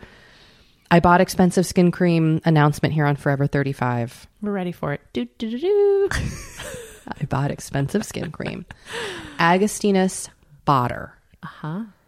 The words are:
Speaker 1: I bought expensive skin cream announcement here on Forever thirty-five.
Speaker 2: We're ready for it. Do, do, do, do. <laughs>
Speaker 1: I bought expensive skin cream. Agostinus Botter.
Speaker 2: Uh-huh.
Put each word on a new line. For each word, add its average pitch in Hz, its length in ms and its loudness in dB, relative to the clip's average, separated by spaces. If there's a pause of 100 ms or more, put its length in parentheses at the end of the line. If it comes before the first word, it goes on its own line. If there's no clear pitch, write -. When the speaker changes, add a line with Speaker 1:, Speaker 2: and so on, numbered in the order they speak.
(920)
Speaker 1:
I 170 60 8
bought 175 220 6
expensive 180 460 2
skin 175 260 4
cream 165 520 2
announcement 147 480 4
here 151 140 0
on 143 80 2
Forever 139 320 0
thirty-five. 123 800 -4 (160)
Speaker 2:
We're 208 80 -6
ready 180 220 -4
for 143 200 -6
it. - 80 -8 (120)
Do, 240 120 -6 (140)
do, 226 100 -6
do, 233 120 -6
do. 403 500 2
<laughs> - 960 -10 (140)
Speaker 1:
I 139 60 -4
bought 139 260 -2
expensive 139 520 -4
skin - 280 -10
cream. - 340 -10 (720)
Agostinus 190 920 2 (360)
Botter. 127 460 0 (320)
Speaker 2:
Uh-huh. 165 400 -10 (240)